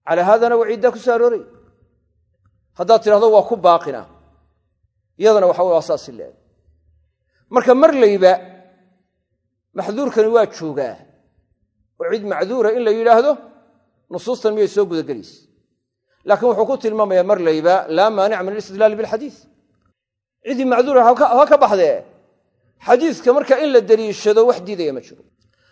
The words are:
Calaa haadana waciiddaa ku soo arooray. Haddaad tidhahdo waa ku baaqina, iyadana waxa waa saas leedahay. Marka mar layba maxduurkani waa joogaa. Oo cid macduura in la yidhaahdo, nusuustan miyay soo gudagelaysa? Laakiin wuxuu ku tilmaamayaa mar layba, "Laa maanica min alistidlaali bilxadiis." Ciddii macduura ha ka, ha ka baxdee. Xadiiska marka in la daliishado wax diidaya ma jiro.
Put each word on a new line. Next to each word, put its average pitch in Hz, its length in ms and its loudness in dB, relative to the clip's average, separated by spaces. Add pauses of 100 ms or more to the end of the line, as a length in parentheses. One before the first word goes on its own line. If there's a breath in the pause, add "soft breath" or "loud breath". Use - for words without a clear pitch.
Calaa 170 180 -2
haadana 233 320 2
waciiddaa 226 360 -2
ku 226 60 -18
soo 240 160 -2
arooray. 233 280 -2 (1400)
Haddaad 214 220 2
tidhahdo 214 300 2
waa 214 180 4
ku 233 80 -2
baaqina, 165 440 0 (1160)
iyadana 208 280 4
waxa 175 160 0
waa 170 180 0
saas 156 260 -6
leedahay. 104 300 -20 (1120)
Marka 240 220 0
mar 294 200 4
layba 202 400 4 (1400)
maxduurkani 214 540 -2
waa 226 160 2
joogaa. 139 500 -10 (1040)
Oo 170 100 -10
cid 220 160 -4
macduura 202 480 -4
in 247 100 -4
la 220 80 0
yidhaahdo, 233 400 2 (800)
nusuustan 220 420 -6
miyay 214 140 0
soo 202 180 -2
gudagelaysa? 143 500 -10 (920)
Laakiin 208 240 0
wuxuu 214 180 0
ku 269 100 -2
tilmaamayaa 208 460 -2
mar 190 160 0
layba, 160 340 0 (160)
"Laa 180 200 2
maanica 202 340 -2
min 190 100 -8
alistidlaali 208 420 -2
bilxadiis." 226 420 -10 (1080)
Ciddii 254 200 -4
macduura 247 380 2
ha 233 120 6
ka, 254 120 2
ha 247 180 4
ka 294 120 4
baxdee. 190 400 2 (840)
Xadiiska 254 500 0
marka 269 260 2
in 302 120 -2
la 247 100 6
daliishado 214 640 0
wax 240 160 0
diidaya 175 320 -8
ma 127 80 -12
jiro. - 220 -20 (480)